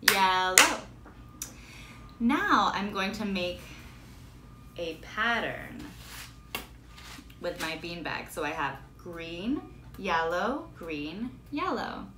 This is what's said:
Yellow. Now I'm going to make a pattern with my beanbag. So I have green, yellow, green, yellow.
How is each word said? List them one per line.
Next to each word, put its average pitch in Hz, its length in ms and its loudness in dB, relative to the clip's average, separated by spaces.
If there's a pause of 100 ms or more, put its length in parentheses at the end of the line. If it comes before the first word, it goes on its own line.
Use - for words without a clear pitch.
Yellow. 185 760 8 (1400)
Now 277 540 6
I'm 202 200 0
going 196 200 0
to 208 120 -4
make 180 360 0 (1160)
a 170 180 -4
pattern 214 880 0 (1600)
with 175 200 -4
my 160 160 -2
beanbag. 170 540 -6
So 165 120 -2
I 147 60 2
have 156 280 0 (200)
green, 175 640 -2 (360)
yellow, 190 800 2
green, 165 520 -4 (220)
yellow. 285 540 0 (120)